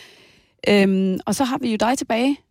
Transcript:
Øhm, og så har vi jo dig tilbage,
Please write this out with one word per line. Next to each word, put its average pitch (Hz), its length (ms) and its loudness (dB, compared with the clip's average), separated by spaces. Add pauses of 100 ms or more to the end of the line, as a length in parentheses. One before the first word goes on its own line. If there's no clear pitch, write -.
(680)
Øhm, 190 560 2
og 208 100 -2
så 277 80 -2
har 262 140 -2
vi 247 140 -4
jo 214 80 -2
dig 240 180 0
tilbage, 262 400 -2 (140)